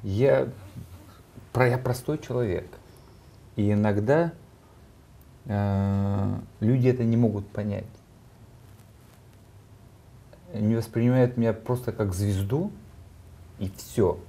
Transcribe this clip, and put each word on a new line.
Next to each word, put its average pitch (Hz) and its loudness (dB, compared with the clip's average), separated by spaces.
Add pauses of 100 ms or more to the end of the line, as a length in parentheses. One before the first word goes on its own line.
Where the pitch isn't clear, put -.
Я 131 2 (1040)
про-, 123 4
я 120 2
простой 127 -4
человек. 120 -4 (880)
И 104 2
иногда, 107 2 (1120)
э, 98 0 (260)
люди 123 4
это 123 2
не 113 2
могут 104 0
понять. 101 -6 (2750)
Они 107 0
воспринимают 123 2
меня 113 2
просто 123 -4
как 98 -2
звезду, 101 -2 (880)
и 95 -6
все. 92 0 (100)